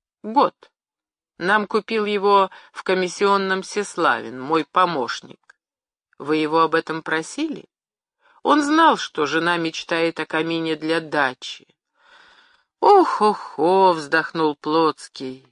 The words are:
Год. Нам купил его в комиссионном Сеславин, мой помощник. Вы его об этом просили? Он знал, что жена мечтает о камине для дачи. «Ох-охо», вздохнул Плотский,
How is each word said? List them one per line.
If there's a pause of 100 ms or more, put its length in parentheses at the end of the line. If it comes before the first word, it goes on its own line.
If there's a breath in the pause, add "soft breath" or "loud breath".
(220)
Год. (680)
Нам
купил
его (200 loud breath)
в
комиссионном
Сеславин,
мой
помощник. (640)
Вы
его
об
этом
просили? (760 soft breath)
Он
знал,
что
жена
мечтает
о
камине
для
дачи. (1120 soft breath)
«Ох-охо»,
вздохнул
Плотский,